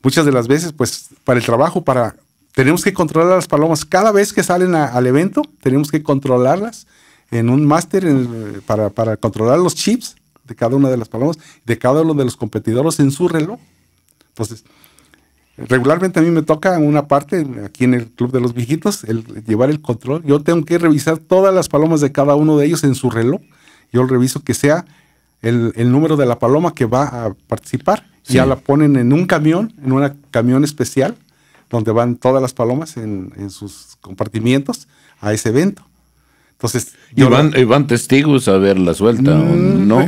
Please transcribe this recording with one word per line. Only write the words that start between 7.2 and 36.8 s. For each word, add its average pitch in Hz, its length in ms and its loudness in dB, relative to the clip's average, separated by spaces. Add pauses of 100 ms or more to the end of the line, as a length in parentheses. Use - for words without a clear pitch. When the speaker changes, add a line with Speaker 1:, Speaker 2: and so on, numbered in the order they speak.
Speaker 1:
en 117 180 0
un 139 160 2
máster 175 400 0
en, 117 600 -4
para, 107 240 -2
para 110 260 -2
controlar 113 420 0
los 175 160 0
chips - 440 -4 (260)
de 120 100 -18
cada 120 220 -2
una 139 140 2
de 127 80 -2
las 117 100 -6
palomas, 147 320 -4 (260)
de 113 120 -4
cada 135 240 0
uno 160 120 0
de 143 120 0
los 120 100 -6
competidores 117 640 -4
en 139 120 2
su 175 180 -2
reloj. 165 280 -4 (680)
Entonces, 110 380 -10 (920)
regularmente 135 600 0
a 156 40 4
mí 170 60 2
me 165 120 0
toca 156 360 0
una 147 300 0
parte 147 400 -2 (160)
aquí 101 220 -6
en 123 80 4
el 120 140 -4
Club 120 260 -6
de 127 80 0
los 123 120 -2
Viejitos, 151 520 -4
el 113 180 -6 (220)
llevar 113 240 0
el 151 120 -4
control. 131 440 -6
Yo 143 160 2
tengo 165 240 0
que 165 120 0
revisar 160 420 0
todas 190 360 2
las 170 140 0
palomas 156 320 0
de 143 100 0
cada 143 240 2
uno 151 220 2
de 143 80 2
ellos 151 180 -2
en 135 120 2
su 127 140 -2
reloj. 117 300 0 (540)
Yo 127 120 2
reviso 131 380 0
que 120 100 -2
sea 151 320 0 (560)
el, 117 340 -2
el 120 160 0
número 151 260 2
de 143 80 2
la 120 120 0
paloma 151 380 0
que 127 100 -2
va 123 180 0 (220)
a 98 80 -6 (140)
participar. - 580 -4 (180)
Speaker 2:
Sí. 127 120 -6
Speaker 1:
Ya 131 100 4
la 131 120 0
ponen 143 400 2
en 123 160 2
un 175 120 2
camión, 175 480 0 (100)
en 131 100 -2
un 139 140 0 (240)
camión 127 320 2
especial, 147 520 -2 (540)
donde 113 220 -2
van 117 260 2
todas 131 240 2
las 127 120 -4
palomas 127 440 -4
en, 101 400 -10
en 98 120 -12
sus - 520 -20
compartimientos 117 840 -4 (340)
a 104 120 -2
ese 107 160 -4
evento. 165 340 0 (680)
Entonces, - 420 -6 (220)